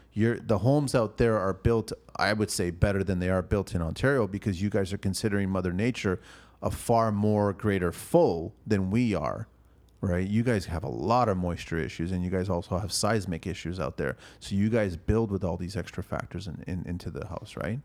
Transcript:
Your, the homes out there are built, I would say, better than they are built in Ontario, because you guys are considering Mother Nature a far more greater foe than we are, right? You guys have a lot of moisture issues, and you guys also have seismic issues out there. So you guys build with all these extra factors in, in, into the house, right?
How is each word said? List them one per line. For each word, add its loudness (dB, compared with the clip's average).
Your, 2
the 0
homes 2
out 0
there 4
are 0
built, 2
I 2
would 2
say, 0
better 2
than 0
they 2
are 4
built -2
in 0
Ontario, 2
because -4
you 0
guys 0
are -4
considering 0
Mother 0
Nature 0
a -2
far 2
more 4
greater 0
foe 2
than 2
we 2
are, -4
right? 0
You 2
guys 0
have -4
a -4
lot 2
of 2
moisture -2
issues, -4
and -2
you -2
guys 0
also -2
have -4
seismic -2
issues -6
out -6
there. -4
So -6
you 4
guys 0
build 0
with -2
all 0
these -6
extra -6
factors -8
in, -10
in, -6
into -6
the -8
house, -12
right? -4